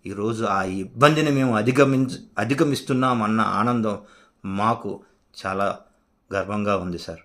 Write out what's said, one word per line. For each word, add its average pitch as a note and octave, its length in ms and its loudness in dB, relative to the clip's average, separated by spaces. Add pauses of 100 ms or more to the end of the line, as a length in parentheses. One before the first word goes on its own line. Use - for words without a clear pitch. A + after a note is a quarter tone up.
ఈరోజు G#2+ 380 -4
ఆ G2 160 0 (240)
ఇబ్బందిని D3+ 460 4
మేము C3+ 260 2
అధిగమించ-, C3 680 2 (160)
అధిగమిస్తున్నాం C3 840 0
అన్న A2 180 0 (200)
ఆనందం A2 360 0 (640)
మాకు A2 300 0 (440)
చాలా F#2+ 340 -2 (640)
గర్వంగా G2+ 460 -2
ఉంది F2+ 300 -6
సార్. E2 180 -12